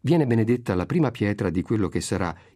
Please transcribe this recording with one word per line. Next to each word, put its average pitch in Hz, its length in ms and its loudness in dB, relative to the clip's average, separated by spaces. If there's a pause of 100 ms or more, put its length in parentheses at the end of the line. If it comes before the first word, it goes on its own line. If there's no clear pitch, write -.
viene 147 260 2
benedetta 117 480 2
la 90 100 0
prima 147 240 0
pietra 104 400 -2
di 82 140 -2
quello 107 240 0
che 85 140 -4
sarà 87 340 -4 (200)